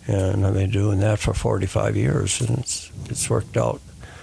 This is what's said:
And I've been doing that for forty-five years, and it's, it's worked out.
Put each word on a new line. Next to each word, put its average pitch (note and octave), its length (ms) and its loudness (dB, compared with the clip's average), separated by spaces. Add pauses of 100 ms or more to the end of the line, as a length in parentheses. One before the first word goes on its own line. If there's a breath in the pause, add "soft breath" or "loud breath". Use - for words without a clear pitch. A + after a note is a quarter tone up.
And G2 380 2
I've G2 80 4
been G2 180 2
doing G2+ 280 2
that G#2 200 2
for - 140 2
forty-five G#2 640 0
years, G#2 460 2
and A#2+ 180 0
it's, - 320 -6 (180)
it's - 200 -4
worked A#2 260 0
out. A#2 260 0 (420 loud breath)